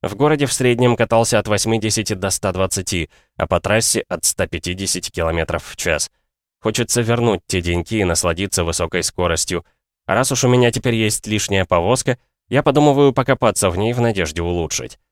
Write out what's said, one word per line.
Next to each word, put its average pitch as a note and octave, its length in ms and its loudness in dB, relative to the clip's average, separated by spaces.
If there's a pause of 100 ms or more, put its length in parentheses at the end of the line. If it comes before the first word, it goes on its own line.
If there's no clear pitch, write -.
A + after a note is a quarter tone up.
В G2+ 140 -6
городе C#3+ 320 2
в - 60 -2
среднем B2 420 4
катался A2+ 440 2
от G#2 80 -4
восьмидесяти G#2+ 680 0
до F#2+ 160 -4
ста F#2+ 220 -2
двадцати, F2+ 580 -2 (280)
а - 100 -2
по F2 120 2
трассе A2 500 0
от - 160 -6
ста - 220 -2
пятидесяти F2+ 640 -6
километров E2 520 -2
в - 120 -16
час. - 340 -2 (520)
Хочется A2+ 400 -2
вернуть A#2 460 2
те F#2 140 -2
деньки F2 380 -2
и G2+ 40 2
насладиться F2 640 -2
высокой E2+ 380 -2
скоростью. E2+ 640 -2 (420)
А - 60 0
раз B2+ 180 2
уж C3 120 0
у B2+ 60 4
меня B2 220 4
теперь A#2 240 -2
есть A2 300 -2
лишняя G2+ 380 0
повозка, G2+ 540 0 (320)
я C#3 140 2
подумываю C#3+ 500 4
покопаться A#2+ 560 2
в F2 80 -4
ней A2 160 0
в A#2+ 80 -2
надежде F2 400 0
улучшить. E2+ 580 -4 (120)